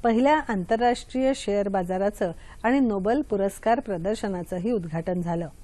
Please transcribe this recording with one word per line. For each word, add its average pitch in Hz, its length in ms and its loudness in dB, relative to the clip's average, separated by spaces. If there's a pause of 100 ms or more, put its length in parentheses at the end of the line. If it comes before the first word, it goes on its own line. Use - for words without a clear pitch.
पहिल्या 254 360 4 (100)
आंतरराष्ट्रीय 233 840 0
शेअर 202 320 0
बाजाराचं 190 640 -2 (320)
आणि 254 160 4
नोबेल 226 420 2
पुरस्कार 214 580 0
प्रदर्शनाचंही 185 920 -4
उद्घाटन 175 500 -2
झालं. 170 260 -2 (160)